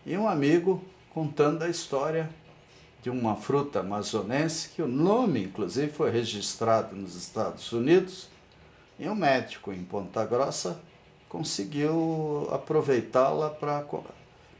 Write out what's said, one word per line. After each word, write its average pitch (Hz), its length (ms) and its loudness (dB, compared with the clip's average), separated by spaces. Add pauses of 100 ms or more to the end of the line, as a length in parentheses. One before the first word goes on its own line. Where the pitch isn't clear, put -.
E 143 120 -4
um 220 120 0
amigo 170 540 4 (320)
contando 156 480 2
a 170 60 0
história 160 600 -2 (760)
de - 60 -8
uma 117 280 0
fruta 139 440 0
amazonense, 104 880 -2
que - 140 -6
o 143 60 -2
nome, 160 560 2
inclusive, 107 460 -2
foi 147 200 0
registrado 107 840 0
nos 92 220 -10
Estados 92 560 -6
Unidos, 156 560 2 (680)
e 147 100 -6
um 208 60 -4
médico 135 580 0
em 92 100 -8
Ponta 101 440 -4
Grossa 147 520 0 (480)
conseguiu 156 1300 -2
aproveitá-la 147 960 2
pra 147 320 -4
co-, - 240 -8 (560)